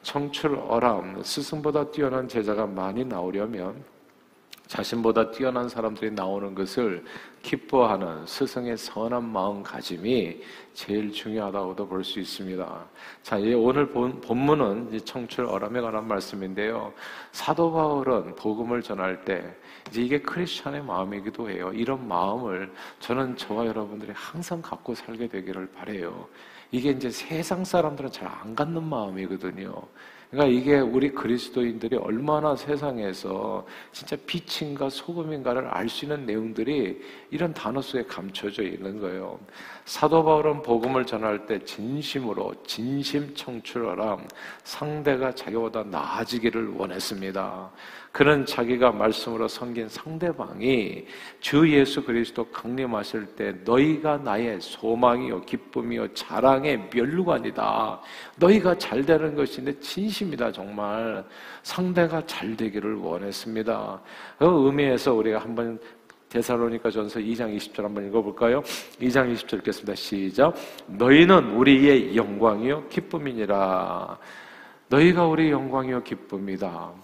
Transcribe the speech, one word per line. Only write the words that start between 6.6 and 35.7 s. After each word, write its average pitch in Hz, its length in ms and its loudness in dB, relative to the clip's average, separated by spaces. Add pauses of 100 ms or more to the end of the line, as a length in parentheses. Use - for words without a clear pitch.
기뻐하는 98 880 0
스승의 123 500 -4
선한 117 540 -4
마음가짐이 98 1080 -2 (340)
제일 104 360 -4
중요하다고도 101 760 -4
볼 92 160 -4
수 - 160 -6
있습니다. 90 680 -8 (380)
자, 110 160 -2
이 110 160 2
오늘 131 340 6
본-, 123 320 -2
본문은 120 720 2
이 107 80 -4
청출어람에 117 800 -4
관한 110 260 -4
말씀인데요. 104 840 -4 (380)
사도 165 400 0
바울은 131 640 2
복음을 113 480 -2
전할 92 420 -4
때, 90 180 -2 (460)
이제 117 140 -2
이게 143 180 2
크리스찬의 147 640 -6
마음이기도 101 680 -4
해요. 90 240 -6
이런 120 340 -2
마음을 95 640 -2 (280)
저는 127 380 -2
저와 113 280 -4
여러분들이 107 480 -6
항상 170 480 -8
갖고 - 320 -8
살게 113 360 -8
되기를 95 420 -8
바라요. 90 560 -10 (440)
이게 127 200 0
이제 127 180 -2
세상 170 560 -4
사람들은 147 460 0
잘 - 160 -12
안 110 260 -12
갖는 160 300 -2
마음이거든요. 95 920 -6 (560)
그러니까 131 260 4
이게 139 240 4
우리 131 320 2
그리스도인들이 117 840 -2
얼마나 147 580 0
세상에서 107 1120 -4 (260)
진짜 - 240 -8 (120)
빛인가 143 600 -4
소금인가를 135 800 -4
알 110 220 -2